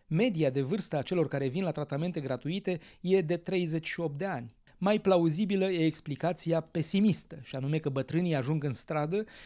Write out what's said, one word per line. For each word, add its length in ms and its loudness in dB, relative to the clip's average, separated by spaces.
Media 420 2
de 120 2
vârstă 360 -2
a 40 0
celor 260 2
care 200 -2
vin 160 -2
la 80 0
tratamente 480 -4
gratuite 600 -4
e 200 4
de 160 0
treizeci 500 -2
și 120 -6
opt 180 -4
de 80 -4
ani. 280 -6
Mai 220 2
plauzibilă 720 4
e 140 2
explicația 760 -2
pesimistă, 840 0
și 120 -10
anume 220 -2
că 120 -2
bătrânii 460 0
ajung 280 0
în 80 -2
stradă 520 -2